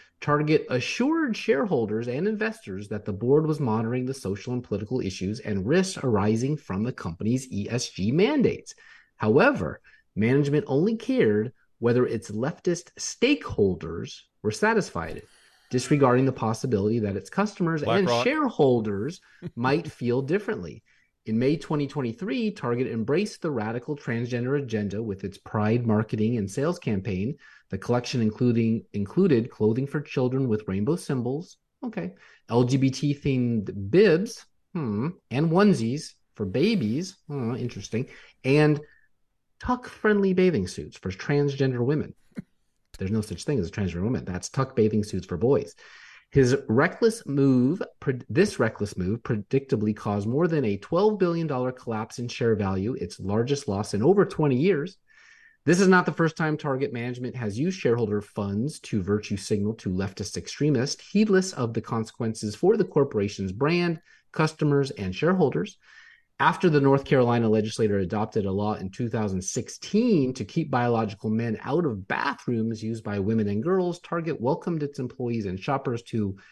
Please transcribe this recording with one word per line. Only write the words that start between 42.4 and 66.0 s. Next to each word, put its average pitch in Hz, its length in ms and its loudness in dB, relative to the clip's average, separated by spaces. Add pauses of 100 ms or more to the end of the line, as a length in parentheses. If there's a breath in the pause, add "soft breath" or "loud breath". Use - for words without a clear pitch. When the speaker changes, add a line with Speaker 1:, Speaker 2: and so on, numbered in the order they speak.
Speaker 1:
There's 95 140 -4
no 110 100 0
such 87 220 -8
thing 143 160 -2
as 85 80 -2
a - 40 -12
transgender 87 300 -4
woman. 117 240 -2
That's 90 240 -8
tuck - 260 -2
bathing 107 280 2
suits 92 240 -8
for 90 100 -4
boys. 120 380 0 (560 loud breath)
His 131 240 6 (120)
reckless 185 600 2
move, 139 560 4 (160)
pre-, 127 300 -4
this 175 300 2
reckless 107 380 -2
move 95 240 -2
predictably 110 760 0
caused 104 320 -4
more 147 200 2
than 156 180 0
a 101 120 0
twelve 202 420 0
billion 170 260 0
dollar 127 260 -2
collapse 113 460 -6
in 123 100 -6
share 117 280 2
value, 98 400 0
its - 240 -8
largest 117 480 -2
loss 101 260 -4
in 101 80 0
over 180 240 6
twenty 143 320 0
years. 165 400 0 (680 soft breath)
This 175 160 4
is 190 80 6
not 180 160 6
the 160 80 -2
first 165 240 0
time 156 180 0
Target 139 380 -4
management 123 420 -6
has 110 240 -4
used 185 200 -2
shareholder 113 420 2
funds 104 580 -4
to 104 240 -4
virtue 104 340 -2
signal 104 380 -2
to - 140 -8
leftist 95 480 -4
extremists, - 720 -2
heedless 196 400 2
of 117 220 -2
the 113 80 -4
consequences 110 720 -4
for 214 220 4
the 185 80 2
corporation's 101 640 0
brand, 160 480 0 (320 soft breath)
customers, 143 600 2
and 92 220 -6
shareholders. 175 640 0 (640 loud breath)